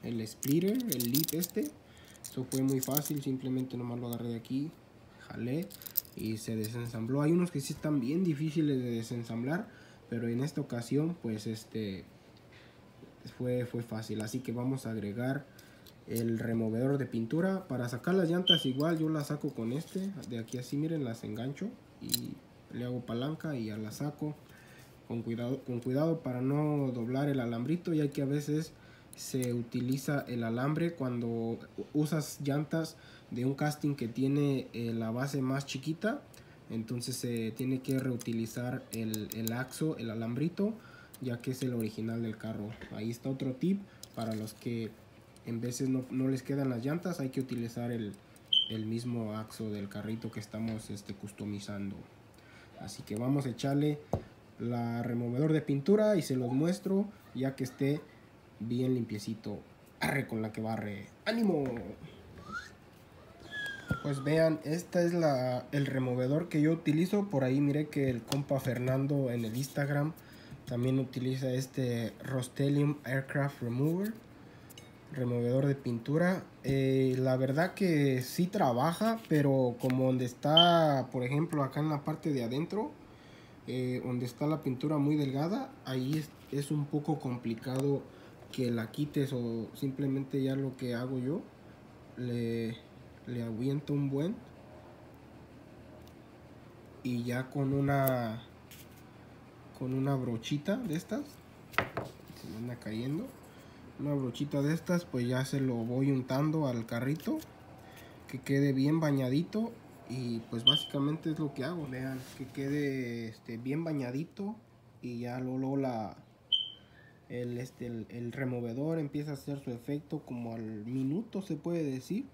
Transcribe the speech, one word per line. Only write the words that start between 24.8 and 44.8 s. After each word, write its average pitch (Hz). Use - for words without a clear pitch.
Con 117
cuidado, 120
con 120
cuidado 156
para 127
no 143
doblar 127
el 135
alambrito, 131
ya 147
que 143
a 139
veces 147
se 123
utiliza 127
el 120
alambre 151
cuando 117
usas 151
llantas 151
de 120
un 139
casting 147
que 120
tiene, 135
eh, 117
la 113
base 139
más 135
chiquita. 160
Entonces 120
se 117
tiene 131
que 135
reutilizar 123
el, 110
el 113
axo, 131
el 113
alambrito, 131
ya 120
que 135
es 123
el 127
original 113
del 110
carro. 107
Ahí 107
está 135
otro 135
tip 196
para 110
los 107
que 113